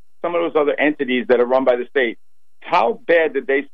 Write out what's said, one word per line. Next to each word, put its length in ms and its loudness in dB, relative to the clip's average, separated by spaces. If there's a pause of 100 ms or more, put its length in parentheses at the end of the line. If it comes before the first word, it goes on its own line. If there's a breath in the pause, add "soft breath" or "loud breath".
(220)
some 140 -4
of 60 0
those 140 -2
other 240 2
entities 480 -2
that 140 4
are 40 2
run 200 2
by 100 4
the 140 -4
state. 280 -2 (440)
How 320 0
bad 400 0
did 120 -4
they 280 -2